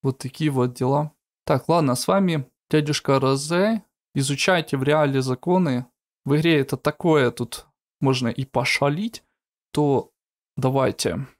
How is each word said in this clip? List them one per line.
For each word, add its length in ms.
Вот 160
такие 320
вот 240
дела. 360
Так, 240
ладно, 280
с 100
вами 400
дядюшка 480
Розе. 640
Изучайте 640
в 80
реале 380
законы. 640
В 120
игре 240
это 160
такое, 540
тут 360
можно 280
и 160
пошалить. 800
То 400
давайте. 680